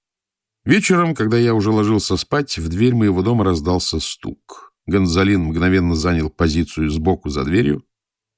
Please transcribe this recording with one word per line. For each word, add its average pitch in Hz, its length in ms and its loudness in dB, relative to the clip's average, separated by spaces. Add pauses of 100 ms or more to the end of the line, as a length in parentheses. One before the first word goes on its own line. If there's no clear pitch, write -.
(640)
Вечером, 175 500 2
когда 113 240 0
я 117 160 2
уже 107 160 2
ложился 107 460 0
спать, 143 420 -4
в 82 100 -6
дверь 110 260 2
моего 101 280 2
дома 110 220 2
раздался 85 560 0
стук. - 720 -12 (140)
Гонзалин 95 560 2
мгновенно 85 520 0
занял 80 360 -2
позицию 78 600 -2
сбоку 78 400 -2
за 69 140 -4
дверью. 76 400 0 (540)